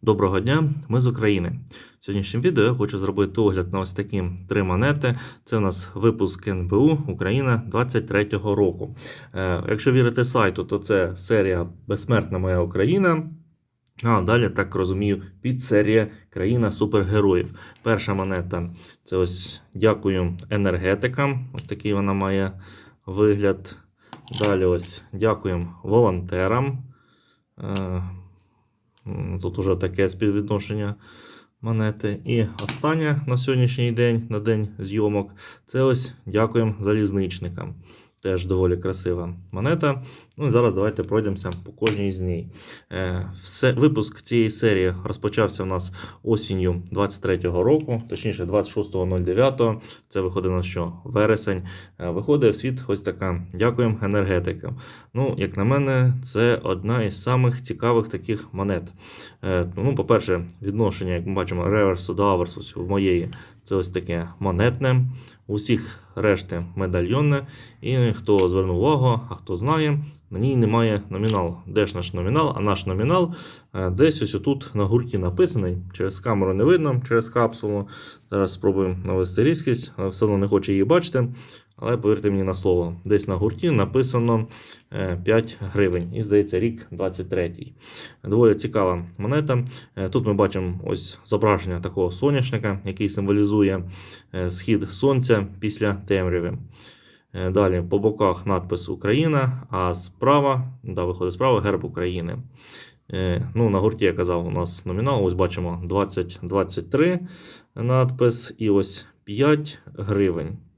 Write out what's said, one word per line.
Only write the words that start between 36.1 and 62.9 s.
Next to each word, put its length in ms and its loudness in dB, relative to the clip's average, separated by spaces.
«Дякуємо 540 2
залізничникам». 960 -2
Теж 240 -2
доволі 300 4
красива 580 -4
монета. 500 0
Ну 100 -4
і 40 2
зараз 240 4
давайте 280 0
пройдемося 500 -2
по 80 -18
кожній 400 0
з 80 -6
ній. 320 -4
Е, 380 -4
все, 300 0
випуск 500 2
цієї 280 2
серії 440 2
розпочався 600 -2
в 20 -4
нас 280 -4
осінню 680 0
двадцять 320 -2
третього 400 0
року, 460 2
точніше, 360 -4
двадцять 280 -2
шостого 340 -2
нуль 140 0
дев'ятого, 600 2
це 120 -4
виходить 320 -2
у 20 0
нас 120 0
що, 260 -6
вересень, 580 0
е, 120 -6
виходить 440 2
в 40 -10
світ 280 -4
ось 140 -2
така 540 -4
«Дякуємо 480 2
енергетикам». 720 -2
Ну, 240 -2
як 180 -4
на 80 0
мене, 500 4
це 380 0
одна 400 -2
із 200 -4
самих 400 2
цікавих 460 0
таких 460 -6
монет. 380 -4
Е, 320 0
ну, 180 0
по-перше, 540 2
відношення, 520 -2
як 120 -4
ми 80 -4
бачимо, 300 -2
реверсу 500 2
до 100 2
аверсу 600 0
в 40 -8
моєї, 400 2